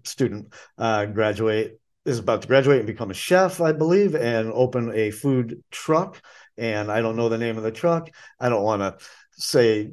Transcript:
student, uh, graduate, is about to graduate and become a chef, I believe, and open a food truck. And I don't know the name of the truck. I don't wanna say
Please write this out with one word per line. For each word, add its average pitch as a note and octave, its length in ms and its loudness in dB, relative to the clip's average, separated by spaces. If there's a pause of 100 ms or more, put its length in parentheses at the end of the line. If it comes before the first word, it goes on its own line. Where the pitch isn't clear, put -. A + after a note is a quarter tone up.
student, G#2 500 -4 (260)
uh, G#2+ 280 0
graduate, G#2+ 720 -2 (260)
is B2 140 -2
about G#2 240 -2
to - 60 -14
graduate C3+ 300 6
and G#2+ 100 -2
become G#2+ 240 -8
a - 20 -10
chef, F3+ 460 0
I E3 100 4
believe, E3 460 2
and A#2 360 0
open B2 420 0
a G#2+ 180 0
food B2+ 580 -2
truck. F3 500 -2 (360)
And G#2 340 -4
I G#2+ 100 0
don't A2+ 160 -2
know A#2 120 0
the A2+ 100 0
name A#2 180 -4
of A2 60 -8
the A2 80 -4
truck. E3 400 -2 (300)
I B2 80 0
don't A2 160 0
wanna G2+ 320 -2 (360)
say A2 600 2